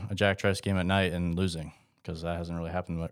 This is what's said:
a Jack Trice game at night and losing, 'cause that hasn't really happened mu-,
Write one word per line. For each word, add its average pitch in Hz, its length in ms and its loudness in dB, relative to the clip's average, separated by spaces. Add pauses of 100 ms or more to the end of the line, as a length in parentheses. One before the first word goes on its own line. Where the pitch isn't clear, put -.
(100)
a 101 40 -2
Jack 98 240 4
Trice 98 220 2
game 98 160 0
at 90 80 2
night 92 300 4
and 87 200 0
losing, 82 380 -2 (320)
'cause 82 160 -6
that 85 160 -4
hasn't 85 220 -6
really 82 120 -6
happened 87 280 -4
mu-, 82 140 -4